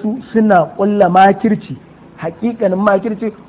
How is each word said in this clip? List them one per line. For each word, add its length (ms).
su 180
suna 320
kulla 320
makirci, 680
haƙiƙanin 600
makirci, 540